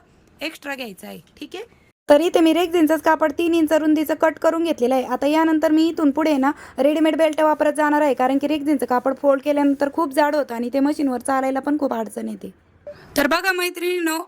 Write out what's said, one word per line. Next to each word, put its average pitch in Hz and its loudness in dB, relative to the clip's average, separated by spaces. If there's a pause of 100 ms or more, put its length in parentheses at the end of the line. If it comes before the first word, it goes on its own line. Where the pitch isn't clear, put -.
(420)
एक्स्ट्रा 285 -10
घ्यायचं 220 -14
आहे. 196 -16 (200)
ठीक 294 -14
आहे, - -16 (200)
तर 294 6
इथे 349 0
मी 320 4
रेक्झिनचंच 330 0
कापड 311 0
तीन 339 -2
इंच 320 2
रुंदीचं 311 2
कट 311 0
करून 320 0
घेतलेलं 269 0
आहे. 254 0
आता 247 -4
यानंतर 320 2
मी 320 4
इथून 320 0
पुढे 311 0
ना 269 2 (260)
रेडीमेड 311 2
बेल्ट 311 2
वापरत 302 2
जाणार 294 2
आहे, 294 2
कारण 254 0
की 277 -2
रेक्झिनचं 285 0
कापड 254 0
फोल्ड 269 2
केल्यानंतर 285 0
खूप 320 -2
जाड 294 2
होतं 262 -2
आणि 240 -6
ते 277 0
मशीनवर 277 -2
चालायला 269 -2
पण 285 -2
खूप 262 -2
अडचण 226 -6
येते. 190 -14 (640)
तर 285 0
बघा 349 0
मैत्रिणींनो, 349 -2 (100)